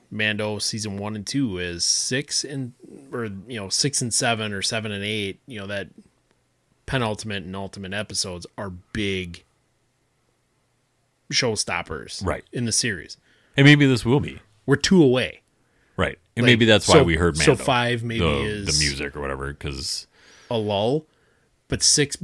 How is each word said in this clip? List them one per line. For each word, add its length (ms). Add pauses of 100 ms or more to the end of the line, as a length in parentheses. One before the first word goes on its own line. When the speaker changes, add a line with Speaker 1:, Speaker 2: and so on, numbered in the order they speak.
(120)
Speaker 1:
Mando 480
season 380
one 180
and 100
two 320
is 260
six 600
and, 300 (380)
or, 140
you 340
know, 100
six 320
and 120
seven 400
or 80
seven 300
and 120
eight, 440
you 120
know, 80
that 220 (960)
penultimate 580
and 120
ultimate 380
episodes 520 (120)
are 120
big 760 (1900)
showstoppers 960
Speaker 2:
Right. 260
Speaker 1:
in 140
the 60
series. 460 (380)
Speaker 2:
And 100
maybe 220
this 180
will 140
be. 200 (280)
Speaker 1:
We're 80
two 260
away. 400 (540)
Speaker 2:
Right. 240 (160)
And 80
Speaker 1:
Like, 80
Speaker 2:
maybe 140
that's 220
why 80
Speaker 1:
so, 80
Speaker 2:
we 120
heard 220
Speaker 1:
so 140
Speaker 2:
Mando, 120
Speaker 1:
five 400
maybe 160
Speaker 2:
the, 240
Speaker 1:
is 360
Speaker 2:
the 60
music 300
or 60
whatever, 320
'cause 520 (460)
Speaker 1:
a 60
lull, 500 (600)
but 140
six, 420